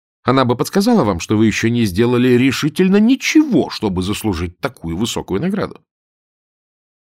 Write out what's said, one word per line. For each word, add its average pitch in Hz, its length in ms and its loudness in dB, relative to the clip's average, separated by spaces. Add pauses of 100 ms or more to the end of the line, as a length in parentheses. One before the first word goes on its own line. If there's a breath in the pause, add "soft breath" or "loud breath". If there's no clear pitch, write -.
(240)
Она 131 200 2
бы 120 120 0
подсказала 202 460 0
вам, 101 180 0
что - 160 -2
вы 110 100 4
ещё 107 220 0
не 120 160 0
сделали 120 440 2
решительно 143 720 2
ничего, 240 720 2
чтобы 92 320 -4
заслужить 90 560 -4
такую 82 380 -8
высокую 98 440 -4
награду". 180 400 -6 (1200)